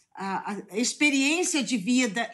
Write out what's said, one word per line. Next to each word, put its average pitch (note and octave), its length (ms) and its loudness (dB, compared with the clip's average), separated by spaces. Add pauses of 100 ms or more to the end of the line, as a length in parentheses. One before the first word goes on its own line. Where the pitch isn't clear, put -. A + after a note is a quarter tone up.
(140)
a, F#3+ 380 -6
a G3 260 -8
experiência D4 840 2
de A#3 140 -2
vida A#3 580 2